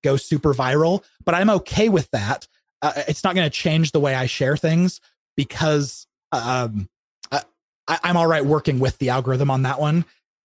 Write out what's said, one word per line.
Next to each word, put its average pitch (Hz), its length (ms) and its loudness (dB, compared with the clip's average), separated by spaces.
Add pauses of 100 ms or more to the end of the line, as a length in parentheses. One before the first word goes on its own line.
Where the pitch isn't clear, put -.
go 135 140 2
super 147 340 0
viral, 147 500 2 (220)
but 170 100 0
I'm 190 140 2
okay 214 400 2
with 175 220 2
that. 110 360 -4 (360)
Uh, 147 100 0 (160)
it's - 160 -4
not 185 100 2
gonna 170 140 2
change 160 440 0
the 156 80 2
way 139 140 0
I 131 120 -2
share 139 320 0
things 170 420 0 (380)
because, 147 680 -2 (260)
um, 117 540 -4 (440)
I, 143 100 -2 (480)
I, 165 160 -2
I'm 175 140 2
all 165 80 2
right 156 180 2
working 147 340 0
with 127 200 0
the 131 100 -2
algorithm 131 420 0
on 131 120 0
that 131 180 -2
one. 151 240 0 (400)